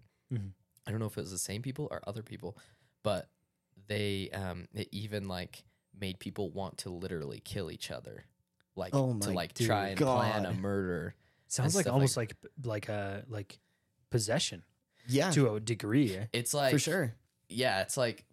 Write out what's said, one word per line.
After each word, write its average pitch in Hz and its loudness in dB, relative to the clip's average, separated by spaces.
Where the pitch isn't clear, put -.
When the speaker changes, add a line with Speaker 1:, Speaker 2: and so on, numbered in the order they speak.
Speaker 1:
Mm-hmm. 101 -4
Speaker 2:
I 107 -6
don't 110 -2
know 113 0
if 101 -6
it 101 -4
was 92 -6
the 92 -6
same 98 -4
people 135 -6
or - -8
other 104 -6
people, - -10
but 98 0
they, 101 -2
um, 90 -6
it 104 -6
even, 104 -4
like, 90 -8
made 92 -4
people 98 -4
want 92 -8
to - -8
literally 85 -6
kill 90 -6
each - -10
other, 58 -12
like, 92 -4
Speaker 3:
Oh 135 4
Speaker 2:
to, 101 -2
Speaker 3:
my 95 0
Speaker 2:
like, 85 -2
Speaker 1:
dude. 117 0
Speaker 2:
try 101 4
and 95 -4
plan 117 4
a 90 -2
Speaker 3:
God. 113 -2
Speaker 2:
murder 92 -2
Speaker 1:
Sounds - 0
Speaker 2:
and 165 4
Speaker 1:
like 190 4
Speaker 2:
stuff 123 2
Speaker 1:
almost 135 6
Speaker 2:
like 117 -4
Speaker 1:
like, - -12
like 107 -4
a, 101 -4
like, 107 -10
possession 110 0
Speaker 3:
Yeah. 143 4
Speaker 1:
to 139 6
a 107 0
degree. 110 4
Eh? 104 -4
Speaker 2:
It's 120 0
like, 143 6
Speaker 3:
For 147 8
sure. 151 2
Speaker 2:
yeah, 110 2
it's - -2
like 120 0